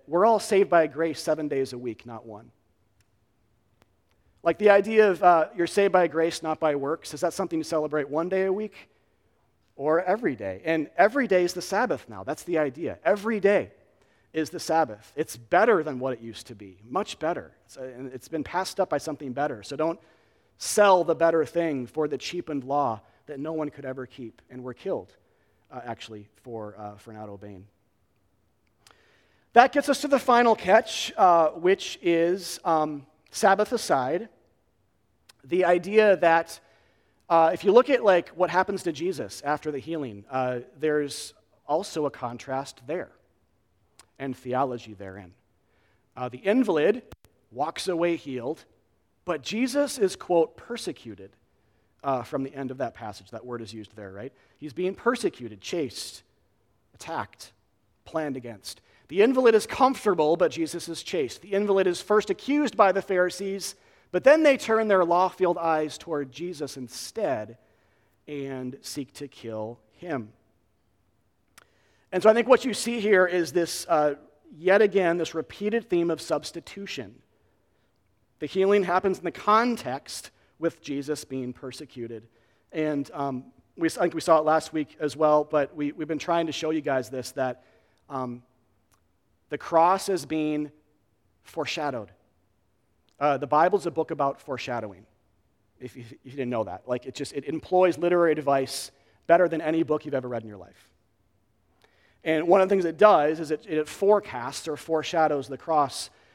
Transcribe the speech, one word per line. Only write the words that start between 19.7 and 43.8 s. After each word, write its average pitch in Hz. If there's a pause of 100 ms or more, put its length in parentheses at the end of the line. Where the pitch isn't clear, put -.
don't 160 (560)
sell 196
the 160
better 165
thing 147
for 151
the 143
cheapened 147
law 131 (240)
that 139
no 156
one 156
could 139
ever 131
keep 120
and 127
were 127
killed, 131 (560)
uh, 127
actually, 113
for, 110
uh, 104
for 110
not 107
obeying. 101 (1900)
That 247
gets 294
us 269
to 294
the 269
final 240
catch, -
uh, 170
which 180
is, 170
um, 156 (280)
Sabbath 196
aside, 170 (1160)
the 170
idea 190
that, 165 (720)
uh, 165
if -
you 196
look 247
at, 269
like, 185
what 165
happens 180
to 175
Jesus 139
after 151
the 143
healing, 127
uh, 127 (220)
there's 151 (320)
also 156
a 135
contrast 131
there 160 (1080)